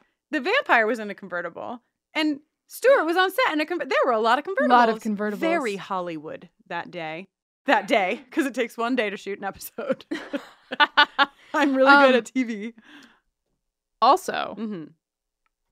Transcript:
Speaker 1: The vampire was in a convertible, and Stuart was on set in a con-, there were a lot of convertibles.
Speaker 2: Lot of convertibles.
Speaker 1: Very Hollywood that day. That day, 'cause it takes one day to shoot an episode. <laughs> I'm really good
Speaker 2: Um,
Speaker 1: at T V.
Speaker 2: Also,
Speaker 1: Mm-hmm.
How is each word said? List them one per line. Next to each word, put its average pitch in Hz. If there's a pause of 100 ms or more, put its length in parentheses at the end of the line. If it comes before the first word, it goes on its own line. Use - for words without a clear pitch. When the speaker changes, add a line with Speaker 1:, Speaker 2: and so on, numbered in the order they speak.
(300)
Speaker 1:
The 302
vampire 311
was 226
in 208
a 190
convertible, 180 (320)
and 302 (280)
Stuart 480
was 330
on 370
set 508
in 302
a 311
con-, 349
there 403
were 262
a 220
lot 233
of 294
convertibles. 392
Speaker 2:
Lot 240
of 226
convertibles. 208
Speaker 1:
Very 302
Hollywood 175 (200)
that 170
day. 165 (400)
That 208
day, 208
'cause 285
it 262
takes 240
one 233
day 214
to 196
shoot 196
an 196
episode. - (640)
<laughs> - (720)
I'm 285
really 262
good 277
Speaker 2:
Um, 254
Speaker 1:
at 233
T 262
V. 220 (1300)
Speaker 2:
Also, 226
Speaker 1:
Mm-hmm. 208 (880)